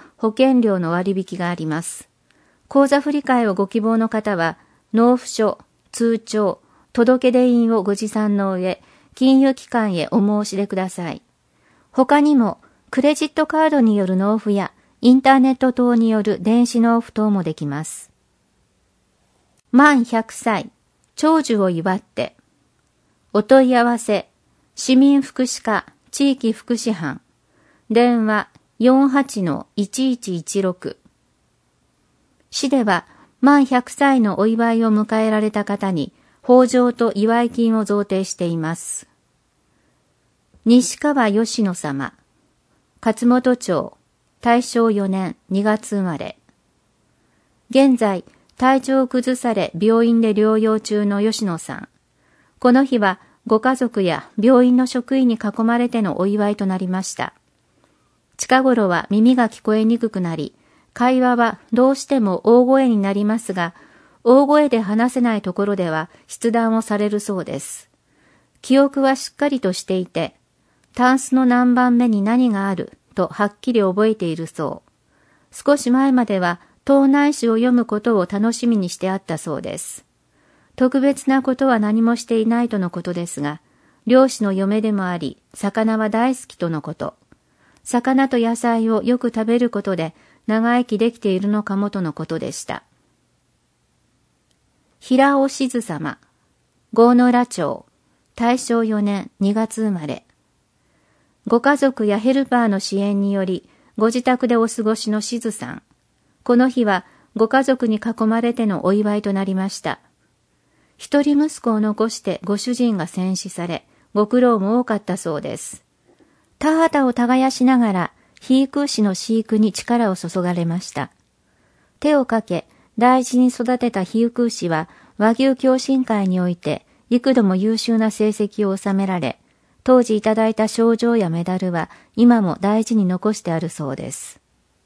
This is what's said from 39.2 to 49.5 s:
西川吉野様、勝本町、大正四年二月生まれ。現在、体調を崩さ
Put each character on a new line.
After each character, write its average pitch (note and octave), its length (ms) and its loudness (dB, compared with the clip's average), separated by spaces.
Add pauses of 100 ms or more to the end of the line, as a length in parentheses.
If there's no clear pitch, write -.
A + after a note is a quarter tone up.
西 B3 340 4
川 C#4 320 0
吉 A3 320 -2
野 F#3 120 -2
様、 C#3 400 -8 (840)
勝 A3+ 260 -2
本 B3 300 2
町、 - 400 -4 (440)
大 A#3+ 220 2
正 A3+ 280 0
四 G3+ 180 -2
年 F#3+ 280 -4 (140)
二 F#3+ 120 0
月 G#3+ 340 -2
生 G3 60 -2
ま E3+ 160 -4
れ。 - 200 -12 (1300)
現 C4 280 4
在、 G3 260 -2 (320)
体 C4 260 2
調 C4+ 200 0
を B3+ 40 0
崩 B3+ 280 -2
さ A#3 200 -4